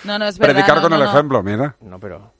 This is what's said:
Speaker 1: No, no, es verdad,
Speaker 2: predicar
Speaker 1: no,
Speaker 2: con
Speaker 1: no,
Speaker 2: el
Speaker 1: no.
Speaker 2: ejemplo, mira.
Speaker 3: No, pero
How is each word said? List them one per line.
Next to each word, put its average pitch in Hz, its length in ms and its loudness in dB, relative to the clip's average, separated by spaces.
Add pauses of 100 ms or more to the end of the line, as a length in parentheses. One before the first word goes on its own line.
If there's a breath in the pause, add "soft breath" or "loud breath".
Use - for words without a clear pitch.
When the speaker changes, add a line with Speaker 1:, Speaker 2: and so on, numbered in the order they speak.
Speaker 1:
No, 208 140 -6
no, 214 80 -4
es 196 140 -8
verdad, 147 160 4
Speaker 2:
predicar 147 220 4
Speaker 1:
no, 160 40 0
Speaker 2:
con 165 80 2
Speaker 1:
no, 160 80 2
Speaker 2:
el 143 60 2
Speaker 1:
no. 127 60 0
Speaker 2:
ejemplo, 135 340 0
mira. 110 380 -4
Speaker 3:
No, 92 180 -20
pero 101 400 -16